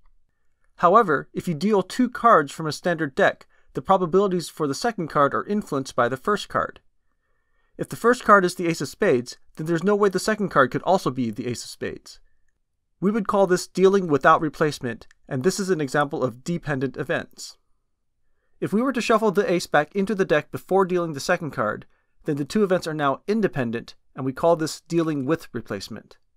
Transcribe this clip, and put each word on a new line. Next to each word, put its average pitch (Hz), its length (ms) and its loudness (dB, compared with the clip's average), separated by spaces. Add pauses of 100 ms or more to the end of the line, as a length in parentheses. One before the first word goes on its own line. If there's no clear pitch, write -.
(760)
However, 180 560 4
if - 160 -6
you 170 40 -2
deal 190 300 0
two - 260 0
cards 190 440 4
from 160 120 -8
a 151 60 -4
standard 160 420 -2
deck, - 320 2 (280)
the 156 80 -6
probabilities 185 680 2
for 156 200 -4
the 139 60 -2
second - 360 -4
card 143 240 2
are 113 100 -2
influenced 196 540 -4
by 120 100 2
the 127 80 -2
first 208 320 -4
card. - 320 -4 (1000)
If 170 100 -6
the - 80 -10
first 240 300 0
card 202 180 6
is 180 120 -2
the 175 120 -4
ace 160 140 -2
of 143 80 -6
spades, 135 480 0 (180)
then 160 100 -8
there's 170 200 -2
no 208 100 4
way 202 140 4
the 185 100 -2
second 208 300 -2
card 131 200 4
could 143 120 -4
also 175 280 2
be 127 220 -4
the 113 160 -8
ace 120 160 -8
of - 60 -16
spades. - 500 -12 (800)
We 185 100 0
would 208 200 -2
call 196 180 4
this 175 200 0
dealing 190 400 2
without 151 340 4
replacement, 143 640 -4 (220)
and 135 140 -4
this 185 180 0
is 185 80 -4
an 170 100 0
example 147 420 -2
of 127 220 -4
dependent 143 540 -4
events. - 600 -8 (1040)
If 175 140 -4
we 214 80 2
were 262 100 0
to 247 80 -2
shuffle 220 320 2
the 196 180 0
ace 175 160 0
back - 300 0
into 196 180 -2
the 190 120 0
deck 151 260 0
before 190 320 0
dealing 175 300 -2
the 135 80 -8
second 170 300 -2
card, - 340 -4 (400)
then 156 100 -2
the 147 80 -4
two 214 220 2
events 180 200 0
are 160 80 -6
now 143 360 -2
independent, 147 680 -2 (180)
and 135 120 -8
we 135 80 -4
call 170 240 4
this 156 240 -6
dealing 160 440 -2
with 160 280 -2
replacement. - 640 -10 (200)